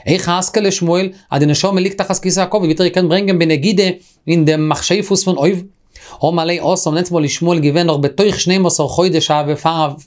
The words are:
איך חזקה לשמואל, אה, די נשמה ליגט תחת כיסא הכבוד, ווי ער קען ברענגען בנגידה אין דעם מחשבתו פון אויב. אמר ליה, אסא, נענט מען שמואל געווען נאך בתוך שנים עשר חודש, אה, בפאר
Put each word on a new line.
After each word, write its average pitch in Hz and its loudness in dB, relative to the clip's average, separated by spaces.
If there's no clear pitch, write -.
איך 180 0
חזקה 180 0
לשמואל, 185 0
אה, 139 0
די 147 4
נשמה 185 0
ליגט 190 -4
תחת 185 -4
כיסא 185 -2
הכבוד, 190 0
ווי 156 0
ער 180 2
קען 180 0
ברענגען 190 2
בנגידה 165 2
אין 165 2
דעם 156 2
מחשבתו 196 0
פון 185 0
אויב. 180 0
אמר 165 0
ליה, 170 0
אסא, 165 -2
נענט 175 -2
מען 156 0
שמואל 170 0
געווען 151 2
נאך 156 2
בתוך 143 0
שנים 185 2
עשר 156 0
חודש, 180 0
אה, 151 2
בפאר 151 -2